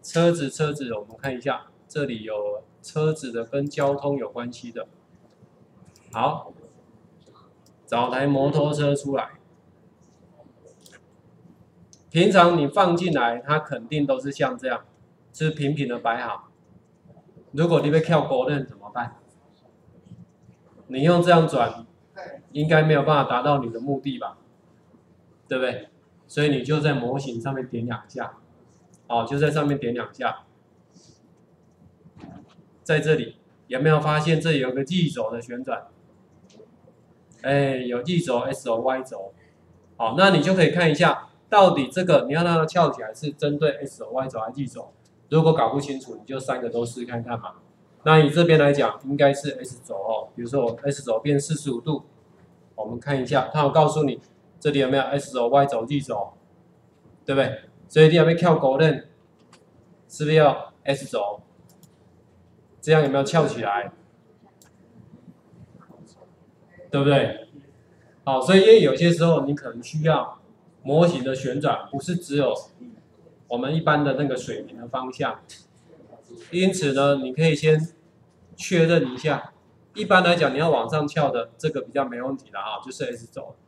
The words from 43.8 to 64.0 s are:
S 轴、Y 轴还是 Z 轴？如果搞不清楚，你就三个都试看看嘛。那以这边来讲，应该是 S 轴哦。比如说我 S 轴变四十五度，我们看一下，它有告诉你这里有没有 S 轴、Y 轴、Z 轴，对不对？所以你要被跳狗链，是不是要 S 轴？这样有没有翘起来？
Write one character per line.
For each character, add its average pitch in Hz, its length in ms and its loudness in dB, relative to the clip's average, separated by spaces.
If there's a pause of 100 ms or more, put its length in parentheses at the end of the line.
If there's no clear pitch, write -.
S - 140 -16
轴、 110 100 -12
Y 131 180 -4
轴 117 120 -8
还 113 80 -6
是 123 80 -14
Z 139 100 -6
轴？ - 260 -16 (380)
如 160 120 4
果 160 120 4
搞 113 160 0
不 139 100 -2
清 139 180 -8
楚， 113 180 -16
你 - 100 -20
就 135 120 -8
三 123 220 -6
个 120 80 -6
都 120 160 -4
试 120 220 -10
看 120 160 -10
看 117 160 -10
嘛。 - 180 -16 (480)
那 156 140 6
以 143 120 6
这 165 140 2
边 160 140 6
来 143 140 6
讲， 123 320 0
应 139 120 -4
该 139 160 4
是 139 180 -6 (120)
S 120 200 -16
轴 113 120 -14
哦。 107 420 -6
比 120 60 -10
如 117 60 -8
说 131 160 0
我 117 200 -4
S 143 180 -4
轴 113 180 -2
变 143 180 0
四 147 160 -4
十 143 160 -6
五 117 100 -6
度， 151 240 -6 (720)
我 107 100 -10
们 117 140 -10
看 135 240 -4
一 120 40 -6
下， 131 260 -2
它 151 100 0
有 139 80 2
告 156 160 4
诉 147 180 0
你 127 160 -4 (380)
这 151 120 -2
里 139 80 0
有 131 100 2
没 139 80 2
有 131 60 2
S 143 280 -4
轴、 120 180 0
Y 139 180 6
轴、 117 180 -4
Z 139 160 -4
轴， - 320 -8 (960)
对 135 80 -2
不 139 80 4
对？ - 220 -4 (240)
所 156 140 6
以 156 60 10
你 156 60 6
要 160 100 6
被 170 100 4
跳 170 220 4
狗 135 220 0
链， 156 320 2 (1000)
是 - 160 -8
不 147 60 -2
是 156 60 6
要 147 360 4 (120)
S 135 200 -2
轴？ 104 380 -6 (1400)
这 156 120 2
样 156 100 6
有 135 80 0
没 139 80 0
有 139 60 0
翘 156 220 2
起 117 140 -6
来？ 101 320 -4 (3000)